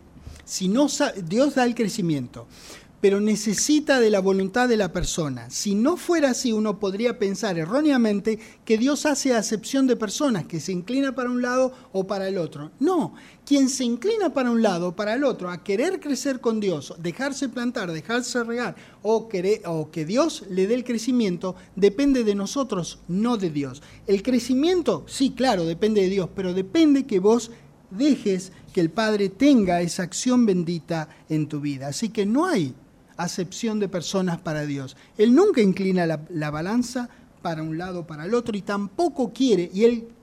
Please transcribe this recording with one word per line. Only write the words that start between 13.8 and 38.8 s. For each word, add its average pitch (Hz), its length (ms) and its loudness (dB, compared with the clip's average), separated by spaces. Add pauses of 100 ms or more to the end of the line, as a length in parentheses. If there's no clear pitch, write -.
inclina 320 500 0
para 247 160 0
un 233 120 2
lado 196 260 2
o 170 80 -8
para 208 180 -2
el 285 100 0
otro, 185 240 -2
a 175 160 -12
querer 294 360 0
crecer 269 400 -4
con 226 200 0
Dios, 175 380 -4
dejarse 262 500 -4
plantar, 240 440 -4
dejarse 233 520 -4
regar, 233 320 -6 (240)
o 220 260 0
querer, 196 380 -2
o 160 260 -4
que 156 140 -6
Dios 254 460 0
le 185 160 0
dé 220 80 0
el 254 100 -2
crecimiento, 220 720 -2 (200)
depende 240 500 4
de 208 100 2
nosotros, 202 640 -4 (100)
no 220 300 0
de 185 100 -2
Dios. 143 320 -6 (260)
El 196 160 2
crecimiento, 254 840 0
sí, - 240 0
claro, 226 340 0
depende 196 380 2
de 185 80 2
Dios, 190 240 0
pero 185 180 -4
depende 269 540 4
que 196 140 0
vos 220 300 4 (400)
dejes 196 600 0 (220)
que 185 80 2
el 160 80 2
Padre 208 400 0
tenga 196 500 4
esa 175 220 -4
acción 247 420 2
bendita 170 640 -2 (220)
en 156 180 0
tu 147 140 -6
vida. 139 240 -6
Así 165 240 -4
que 208 160 -2
no 254 180 2
hay 196 300 0 (420)
acepción 196 640 -4
de 202 80 -2
personas 185 540 -2
para 151 240 -6
Dios. 139 280 -8 (220)
Él 233 180 6
nunca 339 280 6
inclina 190 420 2
la, 156 240 -2
la 151 220 -4
balanza 233 580 -4 (400)
para 160 140 -6
un 160 160 -6
lado 180 220 -8
o 165 60 -10
para 156 200 -12
el 214 80 -2
otro 240 220 -2
y 190 60 -8
tampoco 220 720 -2